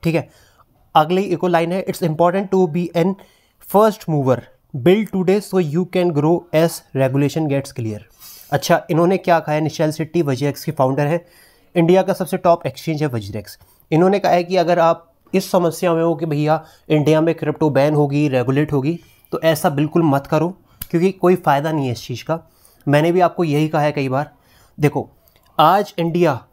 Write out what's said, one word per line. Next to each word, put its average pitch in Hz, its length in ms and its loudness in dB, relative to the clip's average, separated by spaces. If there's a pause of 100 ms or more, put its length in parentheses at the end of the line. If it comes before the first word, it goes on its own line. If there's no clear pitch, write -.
ठीक 165 120 0
है, 147 140 -2 (640)
अगली 165 300 2
एक 180 200 -4
और 180 60 0
लाइन 165 220 0
है, 185 140 -4
"It's - 160 -6
important 175 460 0
to 190 200 2
be 170 160 -4 (120)
an 175 160 0 (580)
first 208 400 2
mover। 131 280 0 (400)
Build 185 320 2
today 185 340 0
so 185 200 -2
you 156 200 -2 (120)
can 175 160 0
grow 147 200 0 (240)
as 165 220 0 (180)
regulation 139 520 0
gets 139 260 -4
clear।" 110 260 -8 (520)
अच्छा, 151 280 0 (100)
इन्होंने 175 280 2
क्या 170 200 2
कहा 156 160 -4
है? 156 60 0
निश्चल 156 300 -2
शेट्टी 160 320 -4
वजीरेक्स 139 420 -4
के 156 80 -6
फाउंडर 135 340 0
हैं, 170 140 -2 (540)
इंडिया 175 280 4
का 185 100 -2
सबसे 180 260 -4
टॉप 170 280 2
एक्सचेंज 151 360 -6
है 151 60 -2
वजीरेक्स। 104 500 -10 (320)
इन्होंने 185 280 2
कहा - 140 2
है 175 120 2
कि 180 120 -4
अगर 170 220 2
आप 165 260 2 (280)
इस 185 180 -2
समस्या 170 440 0
में 165 80 0
हो 165 140 0
कि 160 100 -6
भैया 151 360 0 (260)
इंडिया 156 320 4
में 165 140 2
क्रिप्टो 151 360 -2
बैन 135 240 2
होगी, 147 340 2
रेगुलेट 131 440 0
होगी, 147 260 -2 (340)
तो - 100 -6
ऐसा 160 280 0
बिल्कुल 151 340 0
मत 139 220 0
करो, 156 220 0 (420)
क्योंकि 180 220 0
कोई 180 240 2
फ़ायदा 156 360 0
नहीं 143 140 -2
है 123 60 -2
इस - 140 -10
चीज़ 120 180 -10
का। 165 160 -6 (460)
मैंने 151 260 2
भी 180 80 2
आपको 175 240 0
यही 151 240 0
कहा 156 140 0
है 147 100 0
कई 139 160 -4
बार। 135 260 -4 (440)
देखो, 139 300 0 (500)
आज 180 400 4
इंडिया 165 420 0 (120)